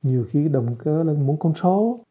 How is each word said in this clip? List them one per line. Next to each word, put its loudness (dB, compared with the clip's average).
Nhiều 0
khi 0
động -2
cơ 0
là 0
muốn 0
control 0